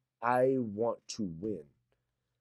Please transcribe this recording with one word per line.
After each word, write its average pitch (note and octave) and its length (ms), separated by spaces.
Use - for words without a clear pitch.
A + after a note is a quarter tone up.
I B2+ 380
want A2 400
to A2 80
win. F#2 240